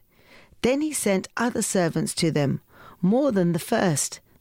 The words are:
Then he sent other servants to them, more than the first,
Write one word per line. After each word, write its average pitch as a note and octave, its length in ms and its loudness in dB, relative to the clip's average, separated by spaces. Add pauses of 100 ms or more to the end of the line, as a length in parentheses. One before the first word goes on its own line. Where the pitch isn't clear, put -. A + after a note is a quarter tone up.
(640)
Then C4+ 180 0
he D4+ 120 -2
sent G3 440 0
other A#3 260 -2
servants D#3+ 520 -2
to E3 160 0
them, D3 300 0 (420)
more B3+ 280 2
than F3+ 220 2
the E3 60 -2
first, F3+ 600 -2 (200)